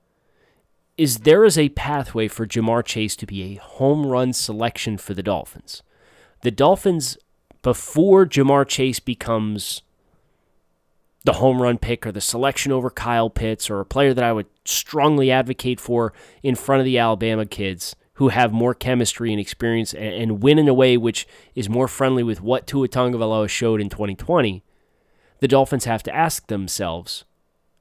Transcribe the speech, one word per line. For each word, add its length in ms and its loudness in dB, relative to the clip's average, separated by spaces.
is 220 0
there 260 6
is 120 4
a 120 4
pathway 580 -4
for 180 -8
Ja'Marr 400 0
Chase 300 -4
to 120 -12
be 160 -10
a 180 -12
home 460 0
run 260 0
selection 640 -4
for 180 -10
the 80 -6
Dolphins. 640 -8
The 80 -2
Dolphins, 640 2
before 640 4
Ja'Marr 400 4
Chase 320 -2
becomes 840 -4
the 100 2
home 260 2
run 180 0
pick 280 -4
or 40 -6
the 100 -10
selection 520 -2
over 180 -2
Kyle 400 -2
Pitts 380 -4
or 120 -6
a 60 -8
player 280 2
that 100 0
I 80 2
would 140 -4
strongly 640 0
advocate 480 0
for 340 -2
in 120 0
front 260 0
of 40 2
the 140 2
Alabama 460 0
kids 500 -8
who 140 2
have 240 2
more 220 0
chemistry 580 -2
and 80 -2
experience 520 -4
and, 220 -10
and 280 -4
win 160 6
in 100 6
a 60 6
way 220 6
which 320 -2
is 140 -4
more 180 0
friendly 360 0
with 180 -4
what 260 -2
Tua 220 -2
Tagovailoa 600 0
showed 320 0
in 80 -6
twenty 260 -6
twenty, 500 -2
the 80 2
Dolphins 360 2
have 200 -2
to 100 -8
ask 320 -2
themselves, 760 -8